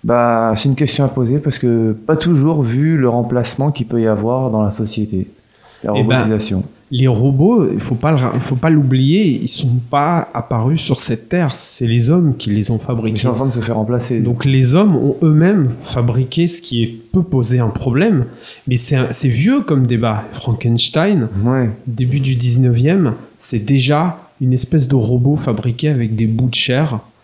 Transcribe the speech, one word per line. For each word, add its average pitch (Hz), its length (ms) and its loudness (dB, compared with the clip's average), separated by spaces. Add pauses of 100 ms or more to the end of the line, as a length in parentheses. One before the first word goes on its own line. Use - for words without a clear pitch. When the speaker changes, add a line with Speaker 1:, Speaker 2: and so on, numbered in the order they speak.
Speaker 1:
Bah, 117 500 2
c'est 110 140 -2
une 135 80 2
question 143 280 0
à 131 40 0
poser 123 300 0
parce 147 200 -2
que 117 320 2 (160)
pas 160 100 2
toujours 156 460 2
vu 139 340 0
le 131 120 2
remplacement 120 640 -2
qu'il 123 140 -4
peut 117 140 -2
y 113 60 2
avoir 113 440 0
dans 110 120 0
la 104 80 0
société, 104 560 -4 (560)
la 107 140 -2
Speaker 2:
Eh 110 80 2
ben, 113 140 2
Speaker 1:
robotisation. 107 440 -2 (300)
Speaker 2:
les 131 160 2
robots, 139 640 2
il 101 80 -2
faut - 160 -4
pas 143 160 -2
le 156 60 2
ra-, 123 200 -2
faut 123 160 -4
pas 143 160 0
l'oublier, 143 560 2
ils 127 220 -2
sont 127 280 0 (140)
pas 151 440 0
apparus 123 460 -2
sur - 200 -2
cette - 280 -6
terre, 175 240 -2
c'est - 360 -4
les 117 220 2
hommes 160 260 2
qui - 140 -6
les 104 200 -2
ont 113 80 0
fabriqués. 110 380 -4
Speaker 1:
Ils 104 60 -4
sont 127 80 0
en 120 40 -2
train 127 120 -2
de 139 60 0
se 120 80 -4
faire 110 140 -4
remplacer. 117 460 -2
Speaker 2:
Donc 120 240 -2
les 135 320 4
hommes 196 180 4
ont 135 280 2
eux-mêmes 160 480 4 (120)
fabriqué 123 640 0
ce 170 160 -4
qui 117 220 -2
est, - 20 0 (260)
peut 185 120 2
poser 127 340 0
un 117 100 2
problème, 135 580 0 (420)
mais 127 80 2
c'est 135 200 0
un, 127 140 0
c'est - 180 0
vieux 185 340 2
comme 139 260 0
débat. 113 420 0
Frankenstein, 123 1000 0 (160)
Speaker 1:
Ouais. 123 260 0 (180)
Speaker 2:
début 127 320 -2
du 135 160 0
dix-neuvième, 123 800 2 (240)
c'est 110 260 -4
déjà 143 560 0 (200)
une 127 120 2
espèce 131 340 0
de 135 80 0
robot 123 420 2
fabriqué 123 520 -2
avec 120 260 0
des 110 120 0
bouts 113 220 0
de 117 60 -4
chair. 131 460 -2 (240)